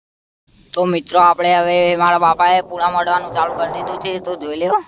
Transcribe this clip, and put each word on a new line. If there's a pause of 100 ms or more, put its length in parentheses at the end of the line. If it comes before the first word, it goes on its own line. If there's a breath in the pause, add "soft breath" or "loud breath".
(720)
તો
મિત્રો,
આપણે
હવે
મારા
બાપાએ
પૂળા
મડવાનું
ચાલુ
કરી
દીધું
છે.
તો
જોઈ
લો